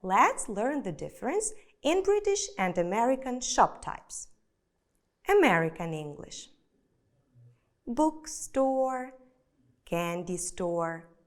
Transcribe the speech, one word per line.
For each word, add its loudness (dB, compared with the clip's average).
let's 2
learn -2
the -6
difference -4
in 2
British 0
and 0
American 0
shop 2
types. -12
American 4
English. -12
Bookstore, 0
candy -4
store -4